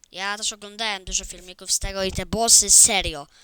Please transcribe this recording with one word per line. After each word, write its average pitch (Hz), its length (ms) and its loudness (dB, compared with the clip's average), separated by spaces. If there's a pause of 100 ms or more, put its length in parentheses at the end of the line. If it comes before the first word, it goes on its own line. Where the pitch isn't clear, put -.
(120)
Ja 202 260 -8
też 214 140 -6
oglądałem 208 520 -8
dużo - 200 -4
filmików 180 480 -12
z - 60 0
tego 196 260 -4
i 190 80 -2
te - 140 -6
bossy, 214 440 4
serio. 170 560 4 (180)